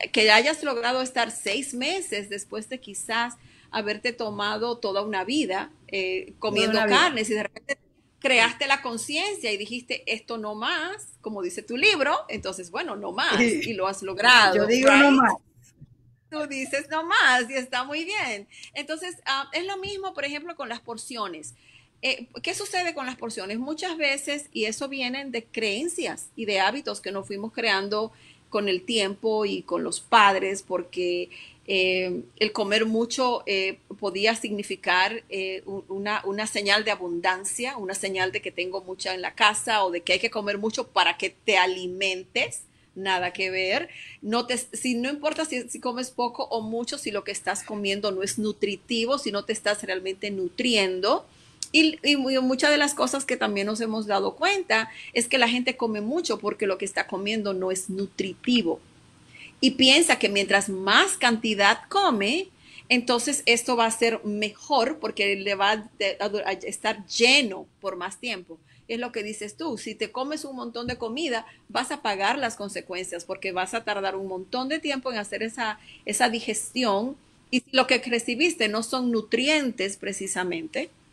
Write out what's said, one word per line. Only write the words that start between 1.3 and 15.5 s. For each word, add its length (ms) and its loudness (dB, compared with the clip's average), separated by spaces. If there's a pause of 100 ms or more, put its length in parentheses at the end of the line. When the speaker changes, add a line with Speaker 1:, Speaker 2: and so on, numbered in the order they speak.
Speaker 1:
seis 420 -6
meses 560 -4
después 400 -10
de 100 -10
quizás 560 -4 (360)
haberte 420 -2
tomado 640 -4
toda 240 -2
una 220 -2
vida, 480 -2 (160)
eh, 520 -4
comiendo 340 0
Speaker 2:
Toda 120 4
una 0 -
vida. 140 6
Speaker 1:
carnes 300 2
y 40 -2
de 100 0
repente 340 -8 (420)
creaste 480 2
la 140 2
conciencia 680 -4
y 60 -2
dijiste, 480 -8
"Esto 320 -6
no 180 -6
más", 520 -4 (140)
como 200 -6
dice 220 -6
tu 140 -6
libro, 380 4 (140)
entonces, 400 -8
bueno, 260 -6
no 160 -8
más, 280 2
Speaker 2:
Sí. 240 2
Speaker 1:
y 100 -4
lo 140 0
has 160 -6
logrado, 520 6
Speaker 2:
Yo 120 4
digo, 240 6
"No 180 10
Speaker 1:
right? 80 8
Speaker 2:
más". 160 6 (960)